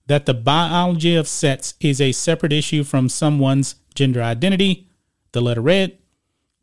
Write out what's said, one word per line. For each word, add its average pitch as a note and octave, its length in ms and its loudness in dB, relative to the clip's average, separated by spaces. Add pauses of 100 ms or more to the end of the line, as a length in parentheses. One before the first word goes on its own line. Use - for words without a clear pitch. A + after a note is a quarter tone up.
that C#3+ 180 0
the - 80 0
biology E3 800 0
of D#3 120 0
sex - 520 -4
is C#3 200 0
a C3+ 120 2
separate D#3 420 -2
issue D3+ 300 -2
from C3 260 0
someone's C#3 640 0 (200)
gender C3 260 0
identity." F#3 680 0 (420)
The A#2+ 100 -2
letter A#2+ 200 0
read, F#3 360 2 (640)